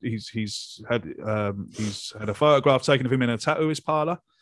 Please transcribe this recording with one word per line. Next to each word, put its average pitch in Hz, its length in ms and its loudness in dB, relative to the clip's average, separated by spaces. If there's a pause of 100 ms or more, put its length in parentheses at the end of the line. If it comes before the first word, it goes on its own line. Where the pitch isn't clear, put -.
he's, 113 260 -4
he's - 640 -8
had, 110 180 0 (160)
um, 104 500 -2
he's 104 460 -6
had 107 80 -8
a 107 60 -2
photograph 143 500 4
taken 131 220 4
of 123 80 0
him 131 80 4
in 120 80 2
a 117 80 0
tattooist 156 480 0
parlour, 156 320 0 (240)